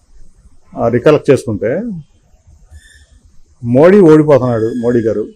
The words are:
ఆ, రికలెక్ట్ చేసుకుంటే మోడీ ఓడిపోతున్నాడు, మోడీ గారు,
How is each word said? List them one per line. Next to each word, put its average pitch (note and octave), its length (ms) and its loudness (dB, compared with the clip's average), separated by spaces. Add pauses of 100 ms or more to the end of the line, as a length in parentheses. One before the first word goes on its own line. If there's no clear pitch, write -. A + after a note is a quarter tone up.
(760)
ఆ, A#2+ 100 -4
రికలెక్ట్ C#3 440 0
చేసుకుంటే A#2+ 500 -4 (1800)
మోడీ D3 360 4
ఓడిపోతున్నాడు, C3 760 2
మోడీ A#2+ 220 -2
గారు, G#2+ 360 -4